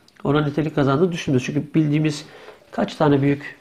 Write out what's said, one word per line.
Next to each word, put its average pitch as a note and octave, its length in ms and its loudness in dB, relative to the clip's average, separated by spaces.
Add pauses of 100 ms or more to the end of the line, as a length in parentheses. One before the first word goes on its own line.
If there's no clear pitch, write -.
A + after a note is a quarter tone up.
(240)
ona C#3+ 160 2
nitelik D3+ 340 -2
kazandığını D3 380 2
düşünmüyorum. C#3+ 340 -2
Çünkü - 280 -4
bildiğimiz D#3 500 0 (460)
kaç - 240 -4
tane C#3+ 280 2
büyük C#3+ 380 -2